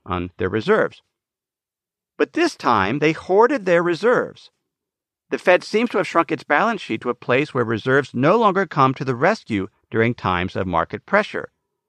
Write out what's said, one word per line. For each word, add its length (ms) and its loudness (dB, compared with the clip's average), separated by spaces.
on 320 -6
their 140 -4
reserves." 520 0
But 140 -2
this 200 0
time, 440 0
they 140 2
hoarded 520 2
their 180 2
reserves. 680 -2
The 80 -2
Fed 260 2
seems 240 -2
to 80 -6
have 100 0
shrunk 240 0
its 140 -6
balance 380 0
sheet 180 -6
to 80 -6
a 60 -2
place 400 -2
where 100 0
reserves 480 0
no 240 2
longer 300 2
come 260 2
to 140 -10
the 80 -4
rescue 540 -2
during 220 2
times 420 -2
of 120 -4
market 400 -4
pressure. 440 -2